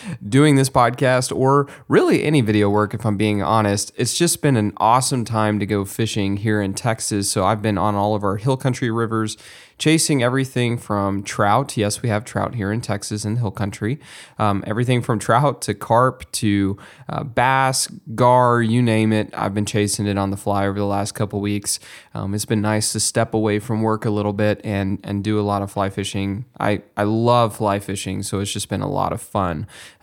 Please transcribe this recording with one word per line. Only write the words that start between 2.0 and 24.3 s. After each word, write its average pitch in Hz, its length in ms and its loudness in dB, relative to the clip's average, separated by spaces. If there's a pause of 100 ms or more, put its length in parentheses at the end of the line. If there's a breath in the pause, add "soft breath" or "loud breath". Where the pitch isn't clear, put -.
any 151 160 2
video 104 300 4
work, 104 240 2
if 113 120 -8
I'm 104 120 0
being 104 260 0
honest. 104 540 2
It's 120 200 -2
just 170 240 0
been 143 140 2
an 104 220 0
awesome 123 480 2
time 107 340 0
to 104 60 -2
go 101 180 0
fishing 101 540 -2
here 107 240 0
in 98 120 -2
Texas. 110 560 -4
So 98 140 0
I've 104 180 0
been 104 160 0
on 104 180 0
all 104 200 0
of 101 80 -4
our 101 140 0
hill 131 180 0
country 127 340 -2
rivers, 110 460 -2 (420 loud breath)
chasing 156 460 2
everything 123 540 0
from 98 440 -2
trout. 110 540 0
Yes, 104 260 -2
we 123 60 -4
have 107 160 0
trout 101 320 -4
here 101 160 -2
in 113 80 -2
Texas 104 460 -6
in 107 80 -2
the 120 80 -2
hill 101 100 -2
country. 107 480 -4 (400 loud breath)
Um, 101 260 0
everything 120 360 0
from 113 180 -2
trout 123 440 2
to 107 100 -4
carp 123 580 0
to, 98 460 0 (320 loud breath)
uh, - 160 -6
bass, 131 640 0 (280)
gar, 123 460 4
you 117 200 2
name 110 300 4
it. 107 220 0
I've 101 200 -4
been 104 120 0
chasing 104 420 0
it 101 100 0
on 98 140 0
the 95 60 -4
fly 101 280 0
over 98 140 -2
the 101 60 0
last 101 260 -2
couple 101 300 -4
weeks. 101 400 -4 (320 loud breath)
Um, 101 200 -6
it's 104 120 -4
been 110 160 0
nice 107 320 0
to 107 80 -2
step - 320 0
away 107 260 0
from 110 220 -4
work 110 240 0
a 113 40 0
little 104 220 0